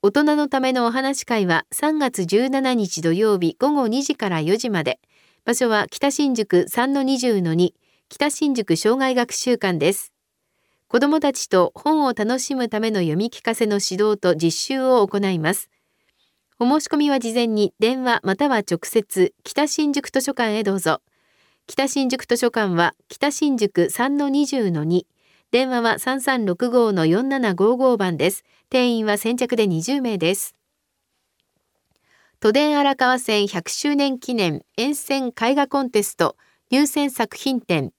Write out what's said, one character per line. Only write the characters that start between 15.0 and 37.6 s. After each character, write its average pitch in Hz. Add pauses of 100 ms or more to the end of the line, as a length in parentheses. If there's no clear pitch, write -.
行 202
い 190
ま 160
す。 - (920)
お 240
申 294
し -
込 311
み 294
は 269
事 233
前 240
に 208
電 254
話 240
ま 190
た 285
は 262
直 180
接 - (100)
北 294
新 294
宿 277
図 269
書 262
館 226
へ 220
ど 196
う 190
ぞ。 160 (640)
北 269
新 269
宿 262
図 240
書 240
館 202
は 170 (140)
北 -
新 285
宿 202
三 277
の 285
二 277
十 247
の 156
二、 170 (420)
電 254
話 247
は 233
三 262
三 254
六 190
五 233
の 175
四 208
七 254
五 208
五 254
番 185
で 160
す。 - (260)
定 254
員 226
は 208
先 226
着 247
で 226
二 165
十 262
名 226
で 170
す。 - (1900)
都 214
電 294
荒 277
川 254
線 214
百 196
周 294
年 277
記 254
念 185 (100)
沿 269
線 269
絵 240
画 285
コ 277
ン 254
テ 208
ス -
ト - (340)
入 269
選 285
作 -
品 262